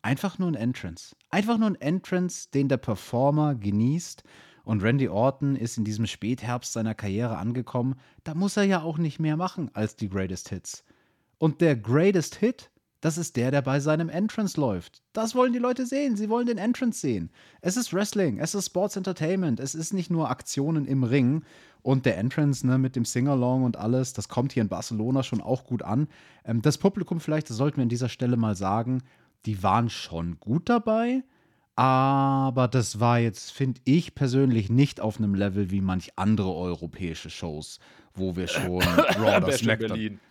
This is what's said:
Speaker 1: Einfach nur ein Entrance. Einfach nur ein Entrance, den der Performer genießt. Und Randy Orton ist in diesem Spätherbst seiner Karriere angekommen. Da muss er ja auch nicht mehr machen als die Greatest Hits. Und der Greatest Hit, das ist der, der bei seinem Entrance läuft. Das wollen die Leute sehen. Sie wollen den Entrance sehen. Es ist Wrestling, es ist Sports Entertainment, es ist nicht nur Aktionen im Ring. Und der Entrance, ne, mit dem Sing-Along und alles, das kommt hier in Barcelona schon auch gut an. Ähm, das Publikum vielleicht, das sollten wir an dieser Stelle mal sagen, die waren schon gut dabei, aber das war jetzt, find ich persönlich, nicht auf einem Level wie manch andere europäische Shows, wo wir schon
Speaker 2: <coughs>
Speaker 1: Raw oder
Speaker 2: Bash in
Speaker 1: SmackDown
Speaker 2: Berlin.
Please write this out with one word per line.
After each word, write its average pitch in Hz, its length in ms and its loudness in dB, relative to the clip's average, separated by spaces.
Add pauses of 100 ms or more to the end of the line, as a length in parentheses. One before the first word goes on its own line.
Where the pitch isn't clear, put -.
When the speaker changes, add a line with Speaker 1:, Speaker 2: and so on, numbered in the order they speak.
Speaker 1:
Einfach 180 380 -2
nur 180 100 0
ein 151 60 -2
Entrance. 123 600 -6 (140)
Einfach 214 280 0
nur 220 120 2
ein 180 100 -4
Entrance, 180 760 -2
den 139 140 2
der 131 100 2
Performer 143 800 0
genießt. 110 680 0 (420)
Und 107 180 0
Randy 127 240 2
Orton 135 480 2
ist 117 220 -4
in 107 80 0
diesem 107 200 -2
Spätherbst 120 680 -6
seiner 110 200 -2
Karriere 107 440 -4
angekommen. 120 580 -4 (300)
Da 156 100 -8
muss 196 220 -2
er 202 80 4
ja 190 160 2
auch 156 160 -6
nicht 165 200 -2
mehr 156 200 0
machen 175 360 -4
als 107 220 -4
die 101 140 -6
Greatest 95 400 -6
Hits. - 340 -12 (540)
Und 160 240 0
der 151 160 4
Greatest 151 580 2
Hit, - 340 -2 (300)
das 156 180 -2
ist 170 200 -6
der, 123 140 2
der 143 100 2
bei 139 180 0
seinem 156 300 0
Entrance 196 500 -2
läuft. 104 440 -2 (100)
Das 220 220 -2
wollen 247 180 4
die 247 60 -2
Leute 254 260 -2
sehen. 269 320 0
Sie 214 100 -2
wollen 240 200 0
den 233 100 0
Entrance 226 420 -2
sehen. 101 320 -2 (300)
Es 185 160 -2
ist 240 160 -4
Wrestling, 185 460 0
es 156 160 -4
ist 190 100 -4
Sports 196 320 -2
Entertainment, 180 640 -2
es 135 120 -6
ist 160 200 -6
nicht 180 160 -2
nur 160 200 0
Aktionen 143 560 -2
im 131 200 2
Ring. 131 400 2 (360)
Und 131 240 2
der 98 120 2
Entrance, 135 500 0
ne, 127 100 4
mit 131 200 0
dem 117 80 0
Sing-Along 131 580 2
und 120 140 0
alles, 123 340 0
das - 160 -8
kommt 127 240 -2
hier 117 120 2
in 104 40 2
Barcelona 113 560 -2
schon 117 160 -4
auch 131 240 -2
gut - 180 -4
an. 131 280 0 (340)
Ähm, 113 180 -2
das 147 160 2
Publikum 185 440 0
vielleicht, 156 280 -2
das 117 60 -8
sollten 139 220 0
wir 131 60 2
an 117 60 2
dieser 120 200 -2
Stelle 123 260 0
mal 110 200 2
sagen, 113 460 0 (440)
die 101 180 -2
waren 110 260 4
schon 82 520 -6
gut 131 260 -2
dabei, 240 560 0 (560)
aber 135 880 4
das 113 320 0
war 120 200 4
jetzt, 113 320 -2
find 131 340 -4
ich 160 300 2
persönlich, 123 560 2
nicht 135 280 4
auf 107 200 -2
einem 101 160 2
Level 98 340 0
wie 98 100 0
manch 92 360 -2
andere 98 400 2
europäische 85 760 -6
Shows, 78 500 -10 (360)
wo 92 200 -2
wir 90 120 -4
schon 90 340 -2
Speaker 2:
<coughs> 87 380 2
Speaker 1:
Raw 104 180 4
oder 92 40 2
Speaker 2:
Bash 110 200 0
in 113 40 2
Speaker 1:
SmackDown 110 240 0
Speaker 2:
Berlin. 107 300 -6 (120)